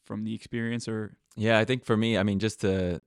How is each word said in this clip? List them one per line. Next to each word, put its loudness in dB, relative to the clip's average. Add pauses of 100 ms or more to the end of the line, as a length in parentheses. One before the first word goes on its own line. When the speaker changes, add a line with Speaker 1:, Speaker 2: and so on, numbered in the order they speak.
Speaker 1:
from -8
the -4
experience -6
or? -6 (200)
Speaker 2:
Yeah, 4
I 4
think 0
for 2
me, 2
I 4
mean, 2
just -2
to, 0